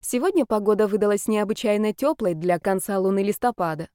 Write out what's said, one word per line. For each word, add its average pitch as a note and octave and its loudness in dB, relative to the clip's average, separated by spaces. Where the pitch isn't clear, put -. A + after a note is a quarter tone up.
Сегодня D4+ 0
погода G#3 2
выдалась G3+ 0
необычайно G#3+ 0
тёплой B3+ 0
для E3+ 0
конца G3 -2
луны F#3+ 2
листопада. F#3 -2